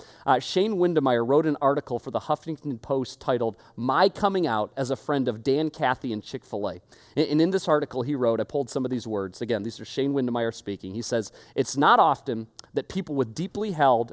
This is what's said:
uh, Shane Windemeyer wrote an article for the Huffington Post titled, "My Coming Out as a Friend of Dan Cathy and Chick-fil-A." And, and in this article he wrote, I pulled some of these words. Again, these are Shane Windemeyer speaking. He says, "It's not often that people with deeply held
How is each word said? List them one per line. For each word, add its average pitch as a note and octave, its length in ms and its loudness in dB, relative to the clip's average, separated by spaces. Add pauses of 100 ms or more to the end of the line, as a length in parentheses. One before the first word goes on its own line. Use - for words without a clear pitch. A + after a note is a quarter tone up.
(260)
uh, C3+ 140 4
Shane G3+ 360 0
Windemeyer C#3+ 500 4
wrote C#3+ 200 4
an D3 160 0
article C#3 380 0
for C3 120 -12
the A2 100 -2
Huffington D3 600 -6
Post C3+ 380 -4
titled, A#2 360 0 (200)
"My C3+ 340 2
Coming F#3+ 360 0
Out G#2+ 300 0
as C3 160 -2
a C3 40 0
Friend C#3 320 -2
of A2 160 -4
Dan D3+ 260 2
Cathy B2+ 420 -2
and G#2 120 -6
Chick-fil-A." G2+ 580 -8 (340)
And, C#3+ 140 0
and D3+ 120 4
in E3+ 100 4
this F#3 160 -2
article D3 340 0
he C#3 140 -2
wrote, A2+ 260 2
I - 20 2
pulled C3+ 260 -4
some C3 140 -2
of B2 80 -2
these A#2 160 -4
words. G2 340 -6
Again, G#2+ 220 -2
these A2+ 160 -8
are G#2+ 60 -14
Shane C#3 280 -2
Windemeyer A#2+ 400 0
speaking. F#2+ 400 -10
He A#2 80 -6
says, A2+ 300 -2 (240)
"It's - 220 -2
not F#3+ 220 6
often B2+ 480 0 (260)
that - 160 -4
people F3+ 260 -6
with A#2 180 0
deeply G3+ 380 -4
held B2+ 420 4